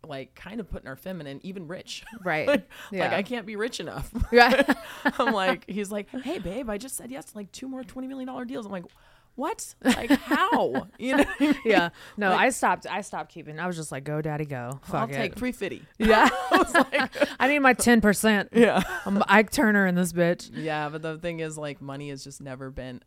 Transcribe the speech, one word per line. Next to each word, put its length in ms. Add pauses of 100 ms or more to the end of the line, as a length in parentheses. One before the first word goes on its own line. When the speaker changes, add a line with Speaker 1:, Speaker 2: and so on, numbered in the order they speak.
Speaker 1:
like, 280
kind 260
of 100
putting 180
our 80
feminine, 460
even 240
rich. 380 (100)
<laughs> 100
Speaker 2:
Right. 220
Speaker 1:
Like, 220 (240)
Speaker 2:
Yeah. 120
Speaker 1:
like, 80
I 100
can't 240
be 100
rich 240
enough. 320 (100)
<laughs> 100
Speaker 2:
Right. 360 (500)
Speaker 1:
I'm 140
like, 360
he's 220
like, 200
"Hey, 280
babe, 320
I 80
just 180
said 140
yes 160
to, 120
like, 140
two 160
more 160
twenty 240
million 180
dollar 180
deals." 220
I'm 60
like, 120 (500)
"What? 480
Like, 280
how?" 840
<laughs> 60
You 180
know 80
what 40 (120)
I 40
mean? 100 (100)
Speaker 2:
Yeah. 240 (280)
No, 140
Speaker 1:
Like, 100
Speaker 2:
I 100
stopped. 380
I 140
stopped 300
keeping. 280
I 60
was 100
just 160
like, 120
"Go, 180
daddy, 220
go. 380
Fuck 120
Speaker 1:
I'll 160
Speaker 2:
it." 20
Speaker 1:
take 240
three 160
fifty. 300 (160)
Speaker 2:
Yeah. 300 (120)
Speaker 1:
<laughs> 100
I 80
was 160
like, 360 (220)
Speaker 2:
<laughs> 80
"I 80
need 120
my 140
ten 260
percent." 520
Speaker 1:
Yeah. 300 (240)
Speaker 2:
I'm 220
Ike 220
Turner 360
in 80
this 180
bitch. 400
Speaker 1:
Yeah, 360
but 140
the 160
thing 220
is, 180
like, 240
money 280
has 140
just 180
never 280
been, 360